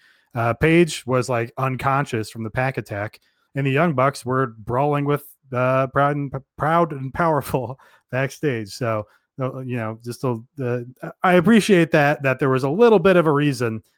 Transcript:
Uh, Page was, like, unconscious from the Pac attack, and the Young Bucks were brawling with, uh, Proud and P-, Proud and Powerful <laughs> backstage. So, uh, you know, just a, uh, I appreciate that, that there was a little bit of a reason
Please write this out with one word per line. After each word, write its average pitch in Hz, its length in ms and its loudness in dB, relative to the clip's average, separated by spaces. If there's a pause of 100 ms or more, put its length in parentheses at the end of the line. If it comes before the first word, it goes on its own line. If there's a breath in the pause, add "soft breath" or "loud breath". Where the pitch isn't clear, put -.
(360 soft breath)
Uh, 117 180 0
Page 160 540 2
was, 127 220 0
like, 117 280 -2
unconscious 131 720 -2
from 113 140 -12
the 110 80 -8
Pac 131 260 -4
attack, 107 420 -8 (360)
and 139 100 -4
the 135 60 0
Young 156 220 0
Bucks 127 320 -2
were 131 220 -2 (100)
brawling 143 480 -2
with, 143 200 -2 (260)
uh, 131 360 0
Proud 143 280 0
and 143 160 -6
P-, 135 80 -10 (180)
Proud 160 340 0
and 135 220 -10
Powerful 139 640 -2 (160)
<laughs> - 160 -20
backstage. 127 580 -4
So, 110 380 -4 (320 soft breath)
uh, 131 200 -6
you 123 180 -8
know, 113 260 -6
just 120 200 -10
a, 123 160 -2 (220)
uh, 123 200 -4 (420)
I 180 100 4
appreciate 180 580 6
that, 147 320 2
that 131 160 0
there 139 100 2
was 131 140 2
a 139 60 0
little 214 300 6
bit 185 160 4
of 170 100 4
a 160 60 4
reason 127 520 0 (140)